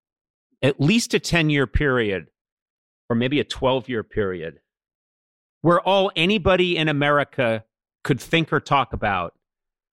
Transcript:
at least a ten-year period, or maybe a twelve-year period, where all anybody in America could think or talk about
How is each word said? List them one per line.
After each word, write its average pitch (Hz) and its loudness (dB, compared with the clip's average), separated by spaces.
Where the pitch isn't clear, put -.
at 139 0
least 214 0
a 208 4
ten-year 151 0
period, 113 -2
or 120 0
maybe 131 0
a 110 -2
twelve-year 127 -4
period, 90 -6
where 170 4
all 196 2
anybody 180 2
in 156 0
America 139 0
could - -2
think 165 -2
or 156 2
talk 135 -2
about 95 -4